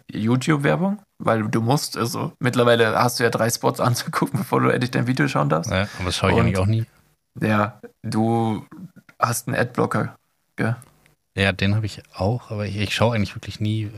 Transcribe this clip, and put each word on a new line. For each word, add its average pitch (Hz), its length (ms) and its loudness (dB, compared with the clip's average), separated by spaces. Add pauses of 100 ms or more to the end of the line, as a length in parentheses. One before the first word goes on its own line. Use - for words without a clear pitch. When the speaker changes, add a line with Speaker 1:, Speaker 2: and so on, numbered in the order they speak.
(120)
Speaker 1:
YouTube-Werbung, 151 840 0 (200)
weil 110 300 0
du 113 140 0
musst, 131 340 0
also 110 420 -4
mittlerweile 120 600 4
hast 120 200 2
du 123 60 2
ja 113 60 2
drei 113 200 2
Spots 127 300 -2
<laughs> - 0 -
anzugucken, 123 580 0
bevor 131 220 -2
du 127 80 2
endlich 123 220 0
dein 127 160 0
Video 131 200 0
schauen 143 220 0
darfst. 156 220 0
Speaker 2:
Ja, 95 120 0 (160)
aber 92 80 -6
das 87 100 -2
schaue 95 140 2
ich 92 60 4
Speaker 1:
Und 90 60 4
Speaker 2:
eigentlich 92 160 2
auch 95 80 2
nie. 110 180 2 (560)
Speaker 1:
Ja, 107 400 0 (220)
du 113 640 0 (520)
hast 120 300 0
einen 117 80 -4
Adblocker, 113 600 -2 (400)
gell? 120 200 -2 (580)
Speaker 2:
Ja, 98 180 2
den 98 240 0
habe 110 80 -2
ich 95 180 -10 (120)
auch, 123 360 -2
aber 104 140 -6
ich, 98 140 -6
ich 101 160 -4
schaue 117 200 2
eigentlich 101 220 -2
wirklich - 240 -12
nie, 107 380 -2